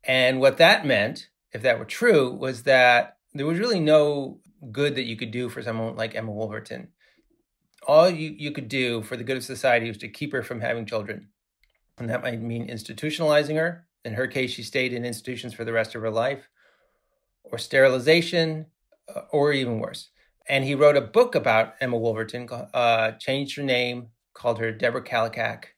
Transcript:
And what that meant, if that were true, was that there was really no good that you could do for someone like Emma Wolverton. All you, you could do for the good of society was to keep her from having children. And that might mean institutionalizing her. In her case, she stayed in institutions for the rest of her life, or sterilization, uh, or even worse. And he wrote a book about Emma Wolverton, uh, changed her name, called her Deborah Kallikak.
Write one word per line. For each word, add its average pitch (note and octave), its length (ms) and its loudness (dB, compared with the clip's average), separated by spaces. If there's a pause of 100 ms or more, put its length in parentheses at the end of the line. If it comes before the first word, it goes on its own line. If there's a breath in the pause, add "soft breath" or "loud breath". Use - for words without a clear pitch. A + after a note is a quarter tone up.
And C3 380 2
what C3 160 6
that F3+ 280 6
meant, A#2+ 440 0 (240)
if G#2+ 80 -12
that A#2 180 2
were G#2 60 -10
true, D#3 460 4
was B2 320 -8
that B2 540 4 (160)
there C#3 120 -6
was E3 140 -2
really A3 200 0
no D3 600 4 (320)
good C#3 240 -2
that B2+ 100 -4
you A2+ 100 -8
could A#2 160 -10
do B2 160 -6
for A#2 140 -10
someone A2+ 340 -6
like A2+ 200 -6
Emma A2 160 -8
Wolverton. G#2+ 580 -10 (960)
All D#3+ 240 8
you, D#3 280 -4
you D3 140 -8
could A#2+ 180 -10
do B2 320 -2
for A#2 160 -8
the A#2+ 60 -10
good C3 140 -4
of A#2 60 -8
society A#2+ 440 0
was G#2+ 100 -10
to A#2+ 100 -14
keep - 240 -10
her C3 100 -4
from A#2 200 -10
having A#2 240 -4
children. G#2 440 -8 (680)
And A#2 120 -8
that B2 140 -4
might A#2 180 -6
mean A#2 280 -6
institutionalizing D3+ 880 -2
her. E3+ 300 -4 (180)
In A2+ 80 -8
her B2 120 -2
case, B2+ 260 -4
she A#2+ 120 -12
stayed B2+ 300 -4
in A#2+ 120 -6
institutions A#2+ 480 -10
for A#2 120 -10
the A2+ 80 -6
rest A2 200 -2
of A2+ 80 -10
her A2 80 -4
life, B2+ 400 -4 (960)
or - 140 -10
sterilization, D#3 1080 2 (460)
uh, - 80 -10 (100)
or D3 200 2
even B2 280 -2
worse. - 300 -10 (380)
And C3+ 160 0
he C#3 120 -2
wrote D3 200 8
a C3+ 60 4
book A#3+ 340 2
about A2+ 460 2
Emma B2 160 -2
Wolverton, A2+ 500 -4 (260)
uh, A2+ 460 2
changed C#3 380 -4
her C#3+ 60 -6
name, B2 440 -2 (260)
called A#2 260 -2
her A2+ 120 -2
Deborah A#2+ 320 -4
Kallikak. A#2 640 -4 (120)